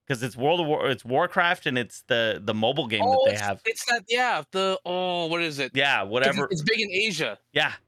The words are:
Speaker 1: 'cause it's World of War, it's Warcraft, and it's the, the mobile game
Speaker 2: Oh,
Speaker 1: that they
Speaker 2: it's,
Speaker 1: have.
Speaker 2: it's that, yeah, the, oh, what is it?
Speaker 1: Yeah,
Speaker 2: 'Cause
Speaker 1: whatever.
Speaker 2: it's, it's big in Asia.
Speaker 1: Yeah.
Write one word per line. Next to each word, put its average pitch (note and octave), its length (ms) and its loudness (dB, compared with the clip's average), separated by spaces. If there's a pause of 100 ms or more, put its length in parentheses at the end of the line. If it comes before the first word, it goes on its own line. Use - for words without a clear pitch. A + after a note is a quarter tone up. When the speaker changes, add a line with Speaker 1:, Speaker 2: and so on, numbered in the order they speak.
Speaker 1:
'cause B2 160 -2
it's B2 140 -6
World D#3+ 240 2
of D#3+ 60 0
War, D3 240 0
it's - 140 -4
Warcraft, F3 640 0
and B2+ 120 0
it's - 240 -6
the, A2+ 400 0
the A2 120 -2
mobile B2 320 0
game G#2+ 180 0
Speaker 2:
Oh, B3 60 4
Speaker 1:
that C4 160 4
they G2+ 60 4
Speaker 2:
it's, G#2 80 -4
Speaker 1:
have. G2+ 240 -4
Speaker 2:
it's - 220 -6
that, A#3+ 220 -2
yeah, A#3 340 0 (100)
the, F#3+ 320 0
oh, F3+ 420 -2
what E3+ 160 0
is D3+ 160 -4
it? B2+ 160 -4
Speaker 1:
Yeah, C3+ 280 2
Speaker 2:
'Cause G2 80 -4
Speaker 1:
whatever. C3+ 400 2
Speaker 2:
it's, E3 100 -2
it's D3 100 0
big G#3+ 100 2
in G3+ 120 -2
Asia. D#3+ 460 -2 (140)
Speaker 1:
Yeah. D3 200 0 (160)